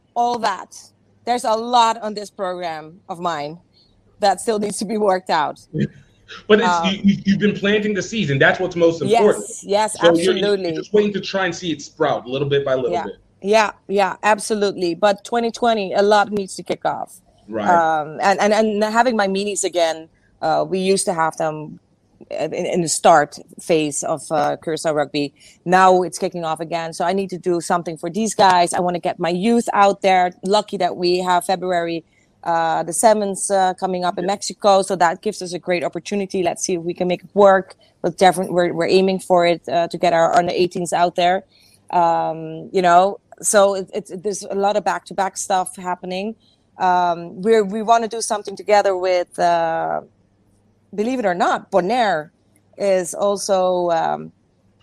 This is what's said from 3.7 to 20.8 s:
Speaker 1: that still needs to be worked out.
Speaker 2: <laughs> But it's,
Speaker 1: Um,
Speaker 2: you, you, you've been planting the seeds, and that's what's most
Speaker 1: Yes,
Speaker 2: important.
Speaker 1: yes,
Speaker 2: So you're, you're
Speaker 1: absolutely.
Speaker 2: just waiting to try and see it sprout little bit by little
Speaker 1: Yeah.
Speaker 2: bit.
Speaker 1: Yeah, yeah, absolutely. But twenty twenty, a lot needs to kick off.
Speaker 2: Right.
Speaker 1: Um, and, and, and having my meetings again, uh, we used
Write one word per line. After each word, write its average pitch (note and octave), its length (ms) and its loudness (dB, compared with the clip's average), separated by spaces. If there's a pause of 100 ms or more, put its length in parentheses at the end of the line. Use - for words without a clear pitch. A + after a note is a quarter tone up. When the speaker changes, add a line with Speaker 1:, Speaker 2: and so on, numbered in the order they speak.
Speaker 1:
that F#3+ 220 2
still G#3+ 180 -2
needs G3+ 180 -4
to A3 80 -4
be G#3+ 120 -4
worked G3 320 0
out. D3 300 -2 (140)
Speaker 2:
<laughs> D#3 40 -6 (720)
But G#3+ 100 6
it's, - 80 0
Speaker 1:
Um, F3 220 0
Speaker 2:
you, G3 160 -4
you, G3+ 80 6 (120)
you've F#3+ 140 2
been G3+ 160 2
planting G#3 380 2
the F#3 80 -2
seeds, F#3 300 -4
and C#3 100 2
that's F3+ 180 4
what's F3+ 160 -4
most E3 260 2
Speaker 1:
Yes, A3 200 4
Speaker 2:
important. - 240 2 (180)
Speaker 1:
yes, G3+ 300 0
Speaker 2:
So E3 140 2
you're, E3+ 140 6
you're F#3 120 2
Speaker 1:
absolutely. F#3+ 400 0
Speaker 2:
just - 180 -8
waiting G#3 220 2
to F#3 80 -4
try F#3+ 240 -4
and E3+ 100 -4
see F3 160 -6
it C#3+ 100 -6
sprout C3 460 -2
little C#3 220 -4
bit C#3 160 0
by C3+ 100 0
little B2+ 160 -2
Speaker 1:
Yeah. E3 140 -2
Speaker 2:
bit. G2 120 -12 (240)
Speaker 1:
Yeah, G#3 300 2 (160)
yeah, G3 360 0
absolutely. G3+ 720 0
But G3 300 0
twenty A#3 280 -4
twenty, A3 420 -2
a G3+ 80 2
lot G3+ 300 4
needs G3+ 260 -6
to F3+ 60 -14
kick - 200 -8
off. - 380 -6 (260)
Speaker 2:
Right. G#3+ 220 -4
Speaker 1:
Um, D#3+ 520 0
and, F#3+ 200 2
and, G#3 120 2
and G#3+ 300 0
having A3 320 2
my G3+ 140 2
meetings G3 340 -4
again, D#3+ 460 -2 (320)
uh, D3+ 260 0
we F#3 120 -4
used F#3+ 260 0